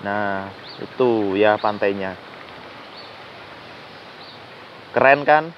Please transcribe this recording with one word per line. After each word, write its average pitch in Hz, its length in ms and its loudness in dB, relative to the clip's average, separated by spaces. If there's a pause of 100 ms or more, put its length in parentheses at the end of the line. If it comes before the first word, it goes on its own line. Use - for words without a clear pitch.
Nah, 98 480 -2 (320)
itu, 107 560 2
ya, 107 160 6
pantainya. 101 640 -2 (2750)
Keren, 135 320 6
kan? 151 200 6 (140)